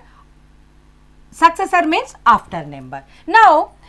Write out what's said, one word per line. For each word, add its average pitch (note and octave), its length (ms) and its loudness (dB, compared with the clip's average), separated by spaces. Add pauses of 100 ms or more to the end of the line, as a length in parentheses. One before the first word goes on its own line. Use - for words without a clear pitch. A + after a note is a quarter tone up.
(1300)
successor E4+ 560 -2
means F#4 300 -6 (100)
after - 400 0
number. C#3 380 -18 (240)
Now F4 440 2 (180)